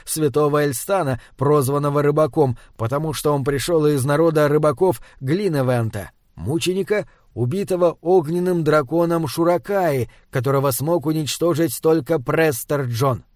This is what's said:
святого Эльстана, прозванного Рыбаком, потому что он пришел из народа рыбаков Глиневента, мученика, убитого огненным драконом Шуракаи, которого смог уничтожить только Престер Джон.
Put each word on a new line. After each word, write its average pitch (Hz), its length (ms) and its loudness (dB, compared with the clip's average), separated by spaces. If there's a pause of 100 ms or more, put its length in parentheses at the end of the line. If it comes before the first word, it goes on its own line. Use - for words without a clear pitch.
святого 147 580 0
Эльстана, 147 600 -2 (160)
прозванного 143 640 2
Рыбаком, 147 560 2 (180)
потому 143 380 -4
что 147 200 -2
он 139 120 -2
пришел 147 400 0
из 147 180 2
народа 151 460 2
рыбаков 151 520 2 (200)
Глиневента, 127 920 -2 (240)
мученика, 180 720 -2 (260)
убитого 175 680 -2
огненным 175 640 0
драконом 160 600 0
Шуракаи, 170 880 0 (180)
которого 135 420 0
смог 143 340 -2
уничтожить 156 760 -2
только 160 380 0
Престер 147 680 -2
Джон. 120 360 -2 (120)